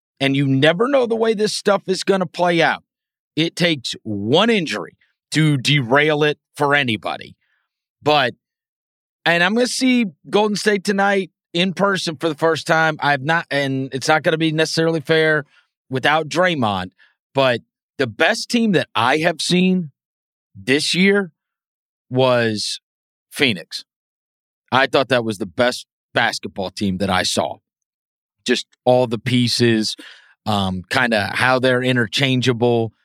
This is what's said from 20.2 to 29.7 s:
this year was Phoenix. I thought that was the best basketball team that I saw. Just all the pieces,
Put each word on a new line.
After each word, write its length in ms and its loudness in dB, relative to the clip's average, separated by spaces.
this 400 -2
year 360 0
was 720 0
Phoenix. 560 -4
I 160 2
thought 220 0
that 160 2
was 120 -4
the 80 -8
best 400 -2
basketball 560 -4
team 280 -4
that 120 -2
I 140 0
saw. 340 -4
Just 220 -4
all 220 2
the 120 -6
pieces, 760 0